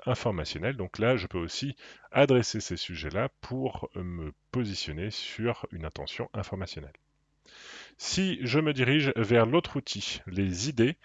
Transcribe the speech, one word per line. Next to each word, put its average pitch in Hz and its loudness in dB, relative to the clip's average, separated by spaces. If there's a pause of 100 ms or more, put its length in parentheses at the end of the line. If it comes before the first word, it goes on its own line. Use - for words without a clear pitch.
informationnelles. 113 -2
Donc 92 -6
là, 117 4
je 92 -4
peux 92 -4
aussi 123 -4 (380)
adresser 127 4
ces - -6
sujets-là 82 -4 (140)
pour, - -6
euh, 92 -6
me 87 -6 (220)
positionner 98 -2
sur - -4
une 82 -8
intention - -8
informationnelle. 92 -8 (1040)
Si 185 0
je 127 2
me 151 4
dirige 135 4
vers 113 6
l'autre 151 2
outil, - -6
les 95 0
idées, 131 4